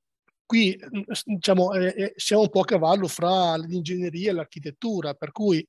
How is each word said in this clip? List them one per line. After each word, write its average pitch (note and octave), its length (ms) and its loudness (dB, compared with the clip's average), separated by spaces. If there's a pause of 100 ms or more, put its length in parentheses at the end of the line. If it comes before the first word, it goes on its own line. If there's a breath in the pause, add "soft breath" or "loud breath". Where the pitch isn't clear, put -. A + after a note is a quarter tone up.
(460)
qui, G#3 300 4
mm, G3 260 -10 (100)
s-, - 140 -6
diciamo, F#3+ 480 2
eh, F#3 220 0
eh, G3 200 -4
siamo G#3+ 280 2
un G3+ 60 2
po' F#3+ 120 4
a F#3 40 0
cavallo F#3 420 2
fra F3 500 0
l'ingegneria F3 720 -4
e - 20 0
l'architettura, D#3 800 -6
per D3 180 -10
cui, F#3+ 380 2